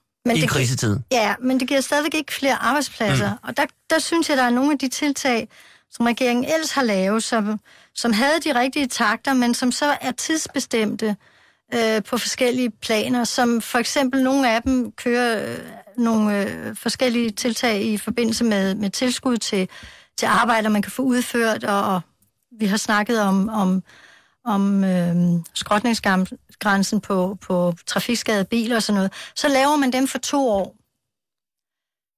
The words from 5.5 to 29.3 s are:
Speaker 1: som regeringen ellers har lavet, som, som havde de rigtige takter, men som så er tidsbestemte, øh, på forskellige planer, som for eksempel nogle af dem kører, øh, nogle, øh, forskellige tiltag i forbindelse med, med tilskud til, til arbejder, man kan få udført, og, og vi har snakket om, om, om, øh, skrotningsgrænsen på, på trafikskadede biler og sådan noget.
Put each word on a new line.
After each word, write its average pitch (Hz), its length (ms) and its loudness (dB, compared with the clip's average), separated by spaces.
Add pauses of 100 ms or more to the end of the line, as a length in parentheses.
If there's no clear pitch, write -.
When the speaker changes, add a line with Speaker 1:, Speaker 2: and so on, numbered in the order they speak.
Speaker 1:
som 233 160 -2
regeringen 240 380 2
ellers 311 280 -2
har 277 100 0
lavet, 208 400 2
som, 214 380 -2 (340)
som 233 180 0
havde 277 320 2
de 277 140 0
rigtige 269 280 0
takter, 240 480 0
men 240 200 2
som 247 180 -2
så 294 280 0
er 262 120 -4
tidsbestemte, 220 1040 -2 (580)
øh, 220 280 2
på - 160 -4
forskellige 247 520 0
planer, 233 540 -2
som 233 360 2
for - 180 -4
eksempel 269 440 0
nogle 262 320 2
af 240 80 0
dem 254 300 -2
kører, 240 600 -2
øh, - 60 -8 (400)
nogle, 214 440 2
øh, 190 340 -6
forskellige 233 540 -2
tiltag 226 520 -2
i 214 160 -2
forbindelse 226 460 -2
med, 190 300 2
med 202 160 -2
tilskud 247 460 -2
til, 190 320 -2 (500)
til - 80 -2
arbejder, 220 420 2
man 208 140 2
kan - 100 -6
få 262 100 -4
udført, 240 640 0
og, 202 180 0 (120)
og 180 60 0 (580)
vi 214 80 0
har 196 100 2
snakket 214 460 0
om, 196 260 2
om, 190 340 0 (600)
om, 196 400 2
øh, 175 560 2 (140)
skrotningsgrænsen 202 1500 0
på, 190 400 -2
på 175 340 0 (120)
trafikskadede 214 580 -2
biler 233 320 -2
og 214 60 0
sådan 208 120 -2
noget. 196 180 0 (240)